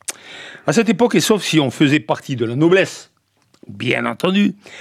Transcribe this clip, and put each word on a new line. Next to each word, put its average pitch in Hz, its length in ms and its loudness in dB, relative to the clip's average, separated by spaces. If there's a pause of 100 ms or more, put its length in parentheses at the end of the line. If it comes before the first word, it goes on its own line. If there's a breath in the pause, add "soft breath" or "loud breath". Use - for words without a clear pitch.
(680 loud breath)
À 156 60 0
cette 208 160 2
époque, 226 260 2
et 180 60 4
sauf 214 220 0
si - 180 0
on 131 100 0
faisait 147 300 2
partie - 360 -6
de 113 80 -2
la 117 120 -4
noblesse, 170 540 0 (580)
bien 120 380 -6
entendu, 190 480 0 (260 loud breath)